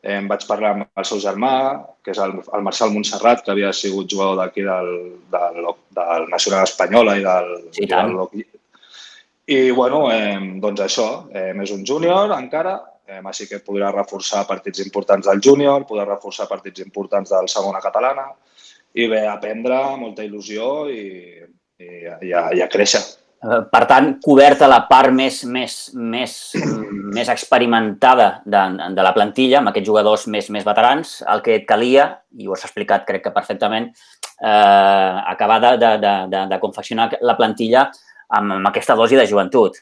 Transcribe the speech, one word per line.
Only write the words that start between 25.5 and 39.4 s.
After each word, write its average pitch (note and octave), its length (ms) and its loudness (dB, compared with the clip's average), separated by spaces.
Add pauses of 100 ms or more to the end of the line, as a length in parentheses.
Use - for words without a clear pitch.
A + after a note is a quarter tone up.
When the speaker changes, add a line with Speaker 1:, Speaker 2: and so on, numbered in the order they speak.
Speaker 2:
més, A#2 420 -6 (180)
<clears throat> G#2 640 -8
més A#2+ 180 -2
experimentada A#2 920 4 (140)
de, G2+ 200 0 (260)
de F#2+ 140 -2
la F#2 140 4
plantilla, B2+ 480 2
amb G#2 80 0
aquests G2+ 180 -4
jugadors G#2+ 380 2
més, G#2 240 -6
més G#2 160 -4
veterans, B2 560 2
el G#2 180 -2
que A2+ 160 0
et G#2 80 -6
calia, B2+ 400 4 (260)
i G#2+ 140 -18
ho F#2+ 80 -6
has - 140 -10
explicat, G2+ 420 -2
crec G2 160 -6
que G2+ 80 -6
perfectament, A2 560 -4 (460)
eh, G2 880 4
acabar G#2 360 0
de, B2 180 6
de, A2+ 180 4
de, G2+ 180 0 (140)
de, F#2+ 200 -4
de - 120 -4
confeccionar A2+ 580 -4
la A#2+ 180 0
plantilla A2+ 520 2 (380)
amb, G#2 280 -2
amb F#2+ 160 -2
aquesta G#2+ 240 0
dosi A2+ 240 4
de B2 80 8
joventut. G2 560 2